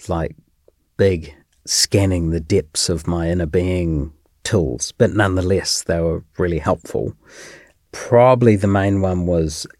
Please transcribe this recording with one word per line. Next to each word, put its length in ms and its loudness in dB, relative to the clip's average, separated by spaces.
like, 260 -4
big 360 0
scanning 640 0
the 100 0
depths 480 -2
of 180 -4
my 220 -2
inner 160 0
being 640 -2
tools, 540 -2
but 160 2
nonetheless, 720 -2
they 160 -2
were 240 -2
really 220 -2
helpful. 540 -4
Probably 640 4
the 120 0
main 340 2
one 240 0
was 400 0